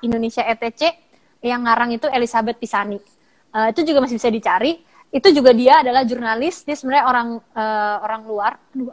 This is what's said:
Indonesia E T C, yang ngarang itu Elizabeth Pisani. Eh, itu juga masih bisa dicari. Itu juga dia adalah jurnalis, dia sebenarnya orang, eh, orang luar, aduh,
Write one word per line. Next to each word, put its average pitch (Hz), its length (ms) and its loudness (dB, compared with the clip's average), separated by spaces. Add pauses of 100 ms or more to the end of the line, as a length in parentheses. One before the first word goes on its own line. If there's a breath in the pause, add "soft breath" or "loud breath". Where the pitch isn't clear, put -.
Indonesia 233 400 -4
E 226 160 -2
T - 40 -6 (120)
C, - 60 -6 (600)
yang 240 240 -4
ngarang 233 240 2
itu 233 180 -4
Elizabeth 233 480 -2
Pisani. 208 400 -4 (560 soft breath)
Eh, 220 160 2
itu 302 160 -2
juga 285 160 2
masih 240 160 -2
bisa 226 140 0
dicari. 220 500 -2 (320 soft breath)
Itu 294 160 4
juga 254 240 6
dia 247 320 6
adalah 247 160 2
jurnalis, 240 640 -4
dia 294 80 -6
sebenarnya 262 320 0
orang, 240 220 0 (100)
eh, 214 640 -4
orang 220 240 -8
luar, 214 260 -4 (220)
aduh, 254 180 -8